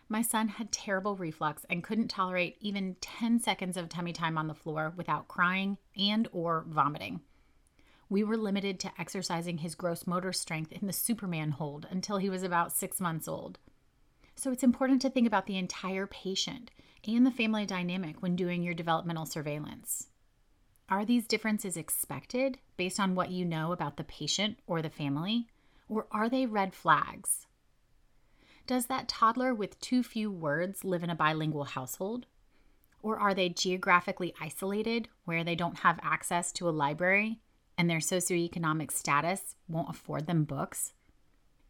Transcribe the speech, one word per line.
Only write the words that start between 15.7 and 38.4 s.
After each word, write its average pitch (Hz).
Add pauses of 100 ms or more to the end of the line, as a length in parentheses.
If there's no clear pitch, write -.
patient - (380)
and 233
the 262
family 220
dynamic 180
when 180
doing 175
your 175
developmental 165
surveillance. - (800)
Are 202
these 240
differences 208
expected - (180)
based 185
on 185
what 180
you 180
know 160
about 160
the 160
patient 185
or 165
the 156
family, 165 (400)
or 214
are 220
they 262
red 202
flags? - (1200)
Does 254
that 254
toddler 247
with 208
too 254
few 214
words 170
live 175
in 170
a 165
bilingual 156
household? 131 (720)
Or 220
are 202
they 185
geographically 180
isolated 214 (160)
where 170
they 170
don't 170
have 170
access 170
to 175
a -
library 180 (360)
and 170
their 165
socioeconomic 170